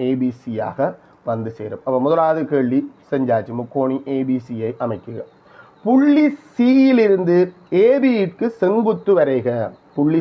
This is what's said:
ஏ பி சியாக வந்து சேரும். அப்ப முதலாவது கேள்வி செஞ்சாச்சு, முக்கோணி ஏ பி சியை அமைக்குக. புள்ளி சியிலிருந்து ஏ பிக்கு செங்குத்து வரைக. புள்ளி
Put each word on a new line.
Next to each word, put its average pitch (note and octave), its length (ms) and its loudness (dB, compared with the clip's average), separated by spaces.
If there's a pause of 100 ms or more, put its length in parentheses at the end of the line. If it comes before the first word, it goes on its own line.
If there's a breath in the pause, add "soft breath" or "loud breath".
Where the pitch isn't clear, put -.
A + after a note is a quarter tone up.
ஏ B2+ 160 -2
பி B2+ 160 -2
சியாக A#2 600 -6 (300 soft breath)
வந்து A2+ 260 -6
சேரும். G#2+ 340 -12
அப்ப C3 160 -2
முதலாவது D#3+ 440 0
கேள்வி C3 360 0 (300)
செஞ்சாச்சு, A#2+ 420 -2
முக்கோணி C3 440 -4 (100)
ஏ C3+ 180 -4
பி B2+ 140 -2
சியை A#2 400 -8
அமைக்குக. A2+ 420 -8 (600 soft breath)
புள்ளி C#4+ 440 4 (260)
சியிலிருந்து A#3+ 840 4 (360)
ஏ G3 140 4 (120)
பிக்கு A#3 480 0
செங்குத்து G3+ 680 0
வரைக. C3+ 340 2 (460)
புள்ளி D#3 260 0